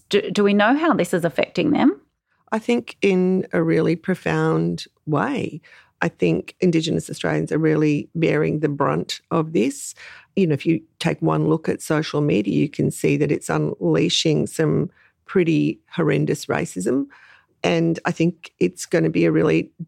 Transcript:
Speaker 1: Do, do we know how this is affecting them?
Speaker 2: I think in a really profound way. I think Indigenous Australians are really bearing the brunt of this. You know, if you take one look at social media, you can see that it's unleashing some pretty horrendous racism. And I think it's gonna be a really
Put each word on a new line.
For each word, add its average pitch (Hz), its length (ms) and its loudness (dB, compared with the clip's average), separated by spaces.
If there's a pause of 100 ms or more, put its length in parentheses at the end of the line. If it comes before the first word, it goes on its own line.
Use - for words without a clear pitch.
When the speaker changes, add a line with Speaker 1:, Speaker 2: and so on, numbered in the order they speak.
Speaker 1:
Do, - 220 0
do 202 120 0
we 202 120 4
know 208 200 4
how 302 200 2
this 180 180 -2
is 170 140 0
affecting - 460 0
them? 330 280 2 (500)
Speaker 2:
I 220 80 -2
think 233 440 -4
in 185 500 2
a 175 100 2
really 165 320 2
profound 160 920 -2 (180)
way. 185 560 -2 (400)
I 170 80 0
think - 520 -2
Indigenous 165 500 0
Australians 156 400 -4
are 156 80 0
really 156 560 2
bearing 160 460 0
the 151 80 0
brunt 147 520 -2 (120)
of 160 200 0
this. 220 440 -2 (400)
You 190 100 2
know, 151 80 2
if 135 100 -4
you 165 160 2 (200)
take 156 200 -2
one 156 280 2
look 156 200 0
at - 140 -4
social 151 380 -2
media, 147 340 0
you 147 140 0
can 156 240 -2
see 151 240 0
that 147 160 0
it's - 180 -4
unleashing 156 960 0
some 156 440 -2 (340)
pretty 156 560 0 (100)
horrendous 151 560 0
racism. 185 600 -2 (580)
And 165 400 2
I 170 80 0
think - 480 -2
it's - 260 -2
gonna 160 240 0
be 165 140 0
a 165 80 2
really 160 400 2 (160)